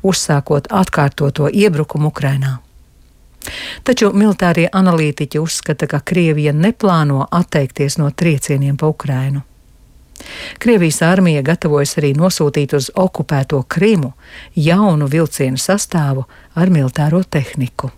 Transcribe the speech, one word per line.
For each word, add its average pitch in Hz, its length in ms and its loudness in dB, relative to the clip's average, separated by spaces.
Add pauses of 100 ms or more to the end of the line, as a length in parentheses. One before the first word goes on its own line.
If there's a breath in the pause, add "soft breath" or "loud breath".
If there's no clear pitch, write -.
uzsākot 151 640 0
atkārtoto 147 800 0
iebrukumu 156 640 0
Ukrainā. 135 380 -2 (1300 loud breath)
Taču 233 300 2
militārie 180 560 2
analītiķi 156 720 0
uzskata, 160 480 -4
ka 147 160 -2
Krievija 151 480 2
neplāno 160 800 2
atteikties 143 680 -2
no 143 160 0
triecieniem 143 640 0
pa 156 160 0
Ukrainu. 139 480 -4 (1160 loud breath)
Krievijas 180 440 2
armija 170 400 2
gatavojas 147 580 0
arī 143 180 0
nosūtīt 151 600 0
uz 135 180 -4
okupēto 151 720 -2
Krimu 170 460 0 (420 loud breath)
jaunu 165 560 2
vilcienu 143 480 -2
sastāvu 147 640 -2 (300 loud breath)
ar 175 140 2
militāro 151 540 2
tehniku. 135 760 -4